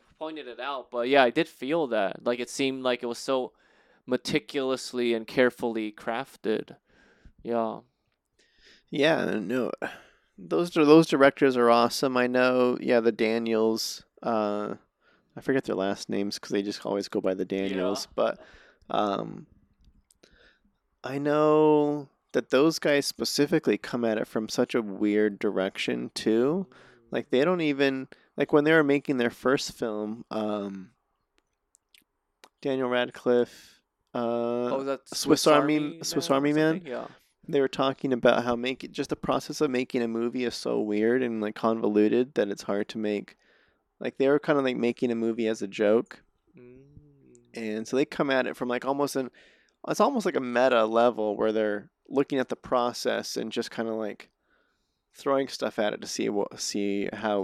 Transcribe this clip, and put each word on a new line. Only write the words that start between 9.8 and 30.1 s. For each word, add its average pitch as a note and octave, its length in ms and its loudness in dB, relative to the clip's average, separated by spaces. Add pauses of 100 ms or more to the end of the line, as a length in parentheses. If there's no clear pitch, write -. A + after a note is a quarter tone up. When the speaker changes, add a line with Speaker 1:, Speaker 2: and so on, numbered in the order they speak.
Speaker 2:
those E3+ 320 -4
dir-, D#3+ 160 4
those D#3+ 220 10
directors C3+ 500 4
are A#2+ 120 6
awesome. A#2+ 460 4
I B2 120 2
know, B2+ 520 2
yeah, B2 220 2
the A2+ 100 4
Daniels. A2+ 920 0 (200)
Uh, G#2+ 520 -2 (600)
I - 60 -16
forget C3 240 -2
their G#2 100 -4
last G2 340 -4
names G2+ 300 -4
'cause - 120 -16
they G2+ 100 0
just G#2 240 -6
always G2+ 240 -4
go G#2+ 100 -4
by F#2+ 140 0
the F#2+ 160 -6
Speaker 1:
Yeah. G2 180 -2
Speaker 2:
Daniels. F#2+ 480 -4
But, A2+ 240 -2 (500)
um, G#2+ 580 -4 (1600)
I C3 140 -6
know D3 920 4 (240)
that B2+ 180 -2
those D#3 260 4
guys C#3+ 300 2
specifically C#3+ 720 0
come A#2+ 280 -4
at A2 140 0
it - 80 -4
from A2 220 -4
such - 260 -2
a B2 80 0
weird G#2 560 0
direction G#2+ 760 -4
too. C3+ 540 0 (440)
Like, A#2+ 200 -6
they C3 120 4
don't F3 180 0
even, C#3 460 0 (300)
like, D3 160 -2
when D3 120 6
they D#3 80 6
were D#3+ 100 6
making C#3 340 2
their A#2+ 140 2
first - 400 -2
film, G#2+ 580 -6